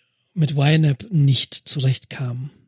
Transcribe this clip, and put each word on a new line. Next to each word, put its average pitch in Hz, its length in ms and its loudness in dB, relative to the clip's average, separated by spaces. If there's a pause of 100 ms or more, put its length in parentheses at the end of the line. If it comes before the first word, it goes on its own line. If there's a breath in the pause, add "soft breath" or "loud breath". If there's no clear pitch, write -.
(360)
mit 160 160 0
Y 147 300 2
nap 147 280 0
nicht 143 460 2
zurechtkam. 131 960 -4 (160)